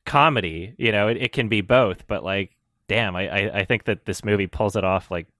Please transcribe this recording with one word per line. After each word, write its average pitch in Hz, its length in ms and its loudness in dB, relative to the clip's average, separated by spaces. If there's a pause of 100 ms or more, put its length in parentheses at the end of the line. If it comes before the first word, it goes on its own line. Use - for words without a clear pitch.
comedy. 107 720 2
You 117 140 2
know, 104 160 2
it, 117 100 0
it 127 160 -4
can 120 160 -2
be 107 120 2
both, 107 460 2
but, 101 160 -6
like, 95 280 -4 (360)
damn, 104 280 0
I, 95 120 -4
I, 101 320 -2
I 95 60 -2
think 117 200 -2
that - 200 -2
this - 200 -6
movie 101 220 2
pulls 104 280 -2
it 101 80 0
off, 95 280 0
like, 85 160 -6 (120)